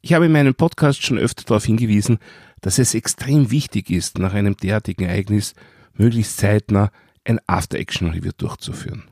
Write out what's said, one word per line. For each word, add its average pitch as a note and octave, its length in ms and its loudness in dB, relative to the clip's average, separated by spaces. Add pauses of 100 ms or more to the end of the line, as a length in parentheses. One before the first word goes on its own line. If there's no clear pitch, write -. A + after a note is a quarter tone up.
Ich - 120 0
habe E3+ 120 4
in D#3+ 60 4
meinem C#3+ 240 4
Podcast - 480 0
schon - 160 -2
öfter - 240 -2
darauf G#2+ 220 0
hingewiesen, A2 520 2 (440)
dass F#2+ 180 -2
es A#2+ 160 2
extrem B2+ 560 0
wichtig A#2+ 400 -2
ist, F2+ 260 -4
nach F#2 160 -2
einem G2+ 240 0
derartigen F#2+ 500 -4
Ereignis G2+ 460 -2 (400)
möglichst A2+ 440 0
zeitnah G#2 540 0 (340)
ein A2+ 200 0
After-Action-Review F2 920 -4
durchzuführen. - 760 -10